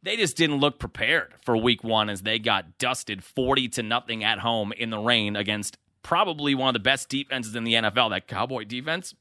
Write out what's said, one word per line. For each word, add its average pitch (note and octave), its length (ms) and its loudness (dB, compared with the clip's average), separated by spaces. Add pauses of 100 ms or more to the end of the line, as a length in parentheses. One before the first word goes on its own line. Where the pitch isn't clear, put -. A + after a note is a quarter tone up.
They G#3+ 140 -2
just G3 200 0
didn't D3+ 220 2
look C#3 220 2
prepared C3 540 -2 (100)
for A#2+ 120 4
week A2+ 280 2
one A2 260 2
as F#2+ 120 -6
they A2 180 -2
got G2 380 -2
dusted A#2 440 -4
forty C3 460 0
to A#2 160 -4
nothing A2+ 400 -4
at A2 160 0
home A2+ 320 0
in A2+ 180 -6
the A2 80 -4
rain G#2+ 380 2
against G#2 420 -4 (240)
probably D3+ 540 0
one C3 120 2
of B2 60 2
the A#2 60 0
best C3 280 2
defenses C3 460 -6
in A#2 80 -4
the A#2 140 2
N A2+ 80 4
F G#2 120 2
L, A#2+ 120 4
that F#2+ 180 -4
Cowboy A#2 380 -4
defense. C#3 560 -6